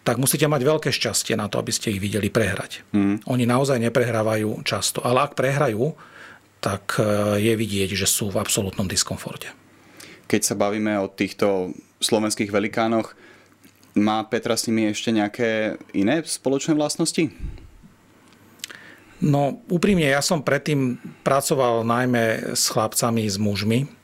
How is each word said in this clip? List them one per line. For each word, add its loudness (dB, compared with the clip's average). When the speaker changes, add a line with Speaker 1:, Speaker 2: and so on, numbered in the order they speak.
Speaker 1:
tak 0
musíte 0
mať 2
veľké 2
šťastie -2
na -4
to, 0
aby -4
ste -2
ich -2
videli -2
prehrať. -2
Speaker 2:
Mhm. 0
Speaker 1:
Oni 2
naozaj 2
neprehrávajú 0
často, -4
ale 2
ak -12
prehrajú, 0
tak, 0
e, 2
je 4
vidieť, -2
že -2
sú 0
v -2
absolútnom -2
diskomforte. -6
Speaker 2:
Keď 4
sa 0
bavíme 0
o -2
týchto -2
slovenských 0
velikánoch, 0
má 2
Petra 0
s -4
nimi 2
ešte -4
nejaké 0
iné 2
spoločné -2
vlastnosti? 0
Speaker 1:
No, 2
úprimne, 2
ja 2
som 0
predtým 0
pracoval 2
najmä 2
s 0
chlapcami, 0
s -2
mužmi. 0